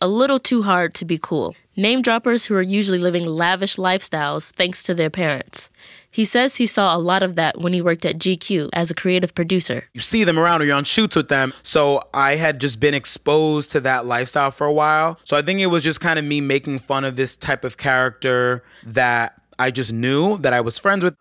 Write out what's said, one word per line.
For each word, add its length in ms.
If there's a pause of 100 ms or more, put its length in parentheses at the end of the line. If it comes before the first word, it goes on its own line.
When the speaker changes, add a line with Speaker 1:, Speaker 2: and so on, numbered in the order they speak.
Speaker 1:
a 60
little 320
too 240
hard 320
to 100
be 120
cool. 380 (200)
Name 260
droppers 440
who 100
are 60
usually 360
living 280
lavish 520
lifestyles 720
thanks 320
to 100
their 160
parents. 600 (440)
He 120
says 300
he 100
saw 280
a 60
lot 240
of 120
that 260
when 100
he 100
worked 240
at 120
G 180
Q 380
as 180
a 40
creative 380
producer. 600
Speaker 2:
You 80
see 240
them 120
around 240
or 40
you're 100
on 80
shoots 320
with 140
them. 240 (100)
So 400 (100)
I 220
had 240
just 220
been 120
exposed 760
to 100
that 240
lifestyle 460
for 160
a 60
while. 500
So 140
I 40
think 200
it 60
was 160
just 180
kind 180
of 60
me 160
making 380
fun 260
of 100
this 220
type 260
of 140
character 840 (240)
that 560 (160)
I 140
just 220
knew 460
that 140
I 60
was 180
friends 280
with. 160